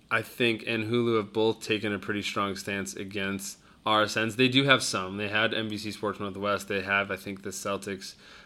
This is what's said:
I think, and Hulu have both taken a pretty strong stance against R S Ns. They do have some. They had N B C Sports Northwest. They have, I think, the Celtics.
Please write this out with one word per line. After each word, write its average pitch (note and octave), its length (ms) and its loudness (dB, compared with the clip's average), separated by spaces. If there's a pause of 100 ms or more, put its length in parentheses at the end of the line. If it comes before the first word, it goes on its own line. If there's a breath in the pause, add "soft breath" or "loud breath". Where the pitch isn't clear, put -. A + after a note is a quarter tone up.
(100)
I A2 100 2
think, A2+ 460 0
and A2+ 240 -2
Hulu A#2 260 2
have G2+ 160 0
both A2 300 2
taken G#2 320 -2
a G2 40 -4
pretty G#2 220 -4
strong G2 360 -2
stance G2 380 -6
against G2 640 -6 (300 soft breath)
R G#2+ 160 6
S G#2 160 0
Ns. A2 180 0
They B2+ 120 6
do C3 160 4
have C3 180 6
some. F#2+ 340 -2
They G#2 120 -4
had G#2+ 260 2
N A2 140 -2
B G#2+ 100 -4
C G#2+ 120 -6
Sports G2+ 300 -4
Northwest. G2 480 -2
They G2 140 0
have, G2+ 280 2
I F#2+ 60 -2
think, F#2+ 280 -10
the G2+ 60 -6
Celtics. G2 640 -6 (320 loud breath)